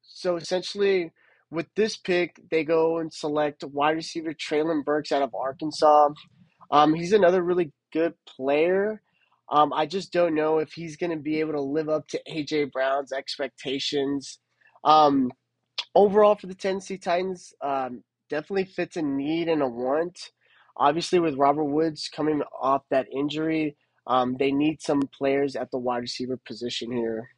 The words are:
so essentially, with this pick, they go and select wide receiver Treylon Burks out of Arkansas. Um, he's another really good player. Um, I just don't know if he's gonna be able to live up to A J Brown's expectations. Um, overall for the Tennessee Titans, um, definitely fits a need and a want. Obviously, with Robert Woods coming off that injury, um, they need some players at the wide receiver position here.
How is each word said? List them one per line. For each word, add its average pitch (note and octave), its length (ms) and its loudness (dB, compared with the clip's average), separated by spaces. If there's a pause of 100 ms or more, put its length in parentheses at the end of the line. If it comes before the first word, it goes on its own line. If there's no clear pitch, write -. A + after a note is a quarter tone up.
so - 340 -4
essentially, F#3 760 -2 (380)
with D#3+ 160 -6 (100)
this G#3+ 200 0
pick, F3 400 -2 (140)
they D#3+ 120 2
go E3 360 2
and D#3+ 120 -6
select D3+ 540 -4
wide D3 320 0
receiver D#3+ 380 -8
Treylon D#3 500 -2
Burks D3+ 280 -2
out C#3+ 100 2
of A#2+ 120 -4
Arkansas. D3 760 4 (600)
Um, D3+ 220 6
he's E3+ 220 0
another F#3 280 6
really F3 300 -2 (180)
good D#3+ 220 0 (140)
player. F3+ 760 0 (480)
Um, D3 240 4
I D3+ 140 -2
just F3+ 260 -8
don't F3 220 2
know D#3 240 2
if D#3 140 -4
he's D#3+ 260 -12
gonna E3+ 180 -4
be D#3 240 -4
able D#3 120 -2
to D3 100 -4
live D3 260 -2
up D#3 200 -2
to D3+ 180 -6
A D#3 160 -8
J D3 220 -2
Brown's C3+ 480 -2
expectations. C#3 1300 -6 (440)
Um, C#3+ 460 6 (640)
overall G#3 400 6
for G3 140 -10
the F#3 60 -12
Tennessee F#3+ 440 -4
Titans, F#3 560 -4 (100)
um, C3 380 -4 (260)
definitely F#3 360 -4
fits - 320 -6
a E3+ 60 -4
need D3+ 460 -2
and D#3+ 140 2
a C3 60 0
want. C3 640 -4 (440)
Obviously, D#3+ 440 2
with D#3 160 0
Robert C#3+ 300 2
Woods D3+ 460 -2
coming D3+ 300 -2 (180)
off C3+ 300 0
that D#3 240 0
injury, D3+ 640 -2 (320)
um, B2+ 280 2
they C#3 140 0
need D3 320 0
some C#3+ 200 0 (140)
players C#3 380 0
at B2+ 160 -8
the C3+ 80 -4
wide B2 240 -2
receiver B2 420 -8
position A#2 460 -8
here. A2+ 480 -4